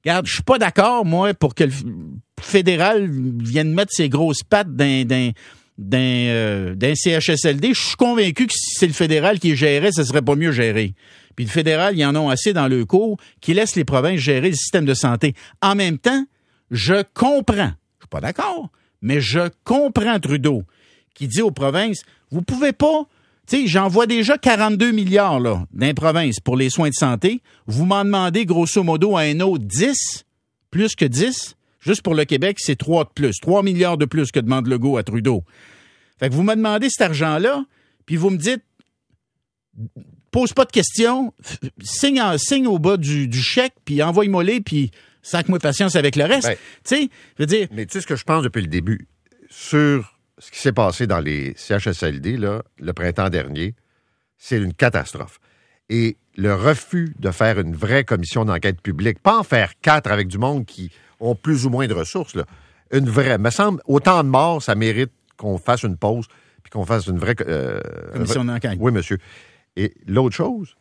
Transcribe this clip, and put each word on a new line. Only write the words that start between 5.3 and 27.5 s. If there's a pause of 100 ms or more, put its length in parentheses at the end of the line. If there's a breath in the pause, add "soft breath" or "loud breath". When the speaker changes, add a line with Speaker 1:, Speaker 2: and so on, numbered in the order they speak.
Speaker 1:
d'un,
euh,
d'un
C
H
S
L
D.
Je
suis
convaincu
que
si
c'est
le
fédéral
qui
gérait,
ça
serait
pas
mieux
géré. (420 soft breath)
Puis
le
fédéral,
ils
en
ont
assez
dans
le
cours, (220 soft breath)
qui
laisse
les
provinces
gérer
le
système
de
santé. (280 loud breath)
En
même
temps, (460)
je (120)
comprends, (280)
je
suis
pas
d'accord, (320)
mais
je (240)
comprends
Trudeau, (520 soft breath)
qui
dit
aux
provinces, (280 soft breath)
Vous
pouvez
pas (460)
tu
sais,
j'envoie
déjà
quarante-deux
milliards,
là,
dans
les
provinces
pour
les
soins
de
santé. (260 soft breath)